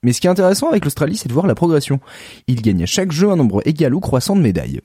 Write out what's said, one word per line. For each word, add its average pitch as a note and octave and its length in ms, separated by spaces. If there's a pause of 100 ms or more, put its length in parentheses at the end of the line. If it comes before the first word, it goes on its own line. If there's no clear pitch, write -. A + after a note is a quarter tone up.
Mais B2 80
ce - 80
qui F3+ 80
est - 20
intéressant F#3+ 380
avec G#3 160
l'Australie, D3+ 320
c'est - 120
de A#2 60
voir F3 140
la B2 80
progression. D3+ 420 (480)
Ils A#2+ 160
gagnent G2 220
à - 20
chaque F#3 240
jeu F3 200
un F#3+ 60
nombre G#2+ 300
égal D3 280
ou F#3 60
croissant D#3+ 360
de F#3 60
médailles. D2 420